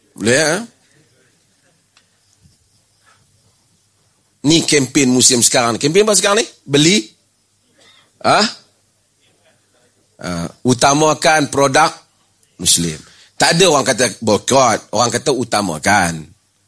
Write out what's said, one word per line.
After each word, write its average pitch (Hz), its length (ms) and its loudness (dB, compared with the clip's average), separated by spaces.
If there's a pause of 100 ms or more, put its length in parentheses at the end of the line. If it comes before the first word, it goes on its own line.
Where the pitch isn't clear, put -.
(160)
Boleh, 110 240 0
ya? 151 120 0 (4000)
Ni 160 160 2
kempen 135 480 0
musim 123 320 2
sekarang. 117 320 0
Kempen 165 320 0
apa 208 80 0
sekarang 202 240 0
ni? - 80 -4 (160)
Beli? 151 400 2 (1200)
Ha? 147 160 2 (1800)
Ha, 90 60 -10 (340)
utamakan 147 880 0
produk 139 400 2 (720)
Muslim. 82 320 -2 (400)
Tak 165 240 0
ada 190 80 6
orang 143 160 2
kata 120 220 0 (180)
boikot, 110 720 0
orang 117 160 0
kata 123 240 -2
utamakan. 90 1040 -2 (280)